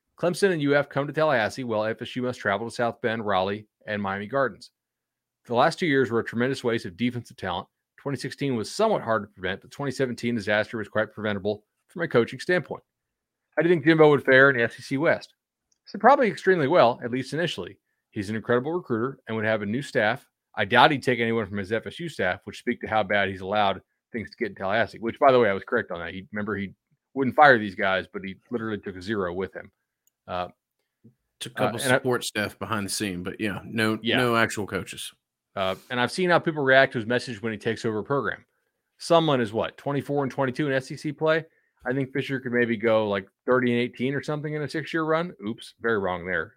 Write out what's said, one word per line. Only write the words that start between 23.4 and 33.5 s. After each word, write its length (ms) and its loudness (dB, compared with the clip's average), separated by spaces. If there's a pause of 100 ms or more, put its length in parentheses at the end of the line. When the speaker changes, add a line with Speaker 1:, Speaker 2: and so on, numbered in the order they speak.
Speaker 1:
allowed 400 0 (320)
things 180 -8
to 60 -20
get 120 -4
in 80 -14
Tallahassee, 420 -2
which, 220 -8
by 100 8
the 80 6
way, 100 4
I 60 0
was 100 -6
correct 280 -2
on 80 -8
that. 120 -10
He, 200 -14
remember, 240 -6
he 180 -8 (400)
wouldn't 220 -2
fire 220 8
these 180 -4
guys, 360 0
but 120 -10
he 120 -10 (140)
literally 280 -4
took 180 -12
a 60 -14
zero 300 -4
with 220 -6
him. 160 -16 (560)
Uh, 220 -6 (920)
Speaker 2:
Took 120 -12
a 20 -20
couple 260 -2
Speaker 1:
uh, 40 -6
and 80 2
I 40 6
Speaker 2:
support 280 -2
staff 340 -4
behind 260 -4
the 60 -6
scene, 320 -4
but 180 -10
yeah, 240 -4